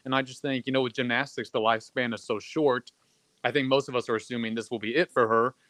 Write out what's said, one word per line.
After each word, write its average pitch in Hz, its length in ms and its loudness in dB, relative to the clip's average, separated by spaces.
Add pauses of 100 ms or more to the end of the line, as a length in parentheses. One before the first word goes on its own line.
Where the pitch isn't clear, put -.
And 131 100 -2
I 135 60 2
just 127 220 -6
think, 131 240 -2
you 131 80 -2
know, 131 80 2
with 123 100 -2
gymnastics, 123 560 -2
the 123 100 -4
lifespan 117 540 0
is 104 100 -8
so 110 160 -2
short. 135 540 0 (520)
I 123 60 2
think 135 160 0
most 139 220 2
of 127 80 -2
us 120 140 -2
are 113 60 2
assuming 113 380 -4
this 113 160 -6
will 120 80 -4
be 107 160 -4
it 175 160 2
for 120 160 4
her, 113 280 2 (140)